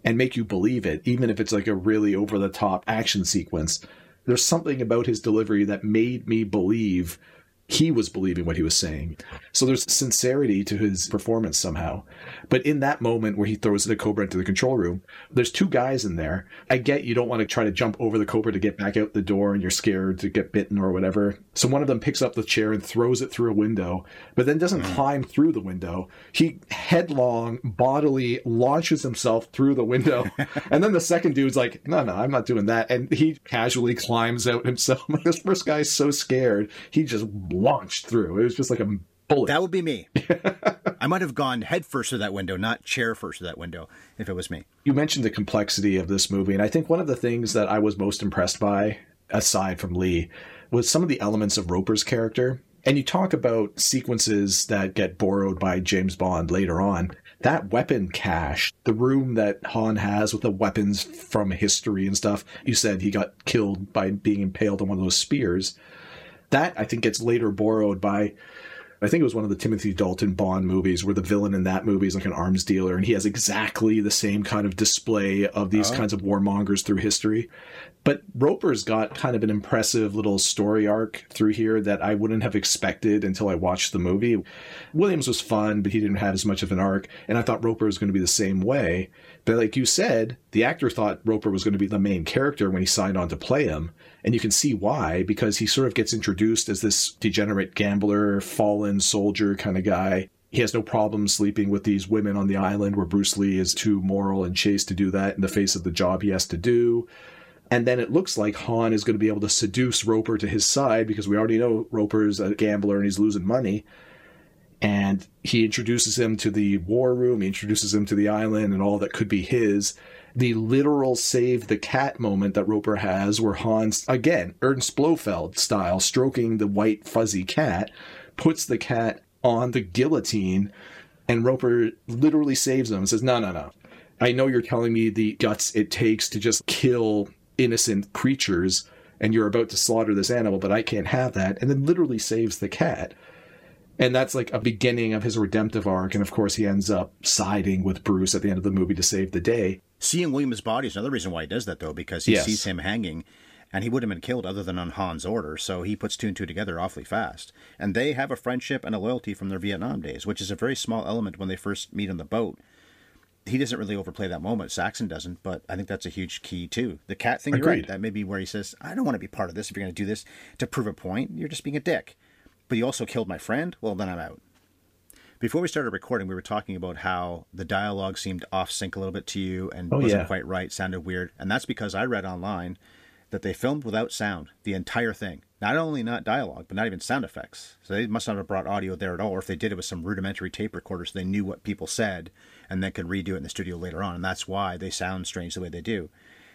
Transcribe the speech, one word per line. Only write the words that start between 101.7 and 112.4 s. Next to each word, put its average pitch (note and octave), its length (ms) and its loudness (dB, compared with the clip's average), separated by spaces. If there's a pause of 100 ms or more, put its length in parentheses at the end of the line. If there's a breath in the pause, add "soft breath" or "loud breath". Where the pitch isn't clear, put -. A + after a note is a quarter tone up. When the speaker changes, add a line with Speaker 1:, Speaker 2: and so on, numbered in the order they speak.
Speaker 1:
these G2 240 2
women G2+ 300 0
on G2 100 0
the G2 100 2
island G2 380 0
where F#2+ 100 2
Bruce G2 300 0
Lee G2 240 2
is F#2 140 0
too G#2 260 2
moral G2 460 0
and F2+ 100 -4
chaste G2+ 320 0
to G2+ 60 -4
do F#2+ 180 2
that G2 240 0
in G2+ 60 -2
the F#2+ 80 2
face G2 260 0
of E2+ 80 -6
the F2+ 80 -2
job F2+ 300 0
he G#2 80 2
has F#2+ 180 0
to F2 100 -4
do. A#2 480 2 (640 loud breath)
And A#2+ 140 2
then B2 140 4
it A#2 120 -2
looks F3+ 240 0
like G#2 200 0
Han A2+ 380 0
is G#2 100 2
gonna G#2+ 160 2
be G#2+ 80 4
able G#2 140 0
to G#2+ 80 -2
seduce A#2+ 540 0
Roper A2 360 2
to G#2 80 -2
his G#2 180 0
side A2+ 400 4
because G#2 220 -4
we G2+ 100 4
already A2+ 220 4
know A2+ 320 2
Roper's G#2+ 480 2
a G2+ 160 0